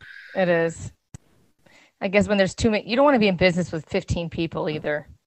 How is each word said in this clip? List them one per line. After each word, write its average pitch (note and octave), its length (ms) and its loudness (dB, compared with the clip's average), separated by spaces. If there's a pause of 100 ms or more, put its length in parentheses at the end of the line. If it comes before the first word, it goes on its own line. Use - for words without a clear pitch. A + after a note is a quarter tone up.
(360)
It F#3 140 0
is. E3 420 -2 (1120)
I G3+ 60 -4
guess F#3+ 200 4
when G3+ 120 0
there's F#3 160 0
too A3+ 160 2
many, F#3+ 180 -4
you A3+ 60 -2
don't C#4 100 4
wanna C#4 140 4
be G#3 80 4
in F3+ 100 2
business F3+ 340 2
with D#3+ 140 -8
fifteen F3 420 -4
people E3 400 -6
either. D3+ 400 -6 (200)